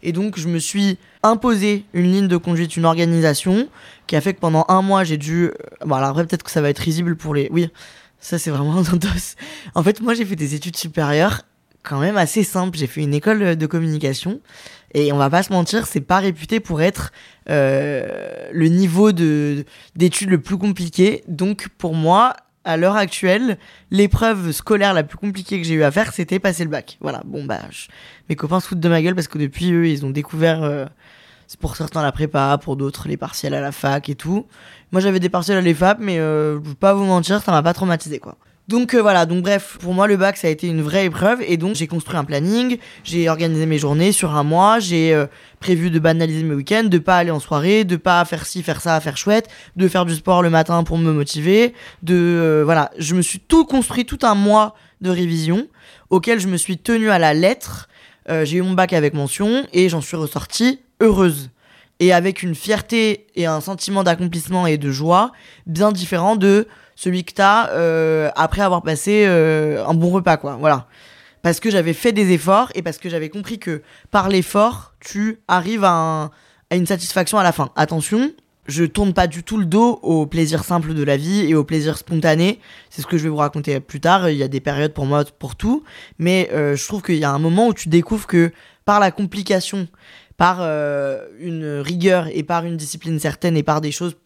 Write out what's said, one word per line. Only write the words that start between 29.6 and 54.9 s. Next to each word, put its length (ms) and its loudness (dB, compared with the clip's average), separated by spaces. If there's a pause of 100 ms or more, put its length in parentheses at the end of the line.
eux, 180 2
ils 160 -2
ont 60 -4
découvert, 540 0
euh, 220 -4 (600)
c'est 140 -20
pour 160 -8
certains 260 -6
la 80 0
prépa, 480 0
pour 160 -6
d'autres 320 -6
les 100 -6
partiels 380 -8
à 60 -4
la 100 -6
fac 380 -4
et 80 -6
tout. 300 -4 (440)
Moi, 100 2
j'avais 200 2
des 80 0
partiels 300 0
à 20 2
l'E 140 4
F 100 0
A 100 4
P, 100 -8
mais, 140 -2
euh, 460 0
je 60 -12
vais 40 -10
pas 180 4
vous 120 2
mentir, 360 2
ça 120 0
m'a 100 4
pas 100 2
traumatisé, 460 -2
quoi. 180 -16 (320)
Donc, 260 0
euh, 60 6
voilà, 260 4
donc 180 -2
bref, 360 -2
pour 140 -6
moi, 140 4
le 80 4
bac, 200 0
ça 120 -2
a 20 2
été 160 -4
une 160 -2
vraie 220 0
épreuve, 420 0
et 100 0
donc 200 -2
j'ai 100 -4
construit 300 -6
un 80 -2
planning, 540 -2 (260)
j'ai 240 0
organisé 360 0
mes 140 0
journées 320 2
sur 240 -2
un 80 0
mois, 380 4
j'ai, 340 2
euh, 120 2 (340)
prévu 280 0
de 120 2
banaliser 420 2
mes 140 -2
week-ends, 260 0
de 160 4
pas 180 2
aller 140 2
en 80 -2
soirée, 460 2
de 100 0
pas 300 2
faire 200 -8
ci, 200 -10
faire 160 -4
ça, 180 0
faire 180 -6
chouette, 320 0 (280)
de 100 2
faire 180 2
du 120 -2
sport 260 2
le 80 2
matin 320 2
pour 160 -2
me 140 2
motiver, 640 2 (280)
de, 140 2
euh, 480 2
voilà, 340 2
je 160 -4
me 80 2
suis 160 -4
tout 260 4
construit, 400 -2
tout 180 -10
un 120 4
mois 400 4 (260)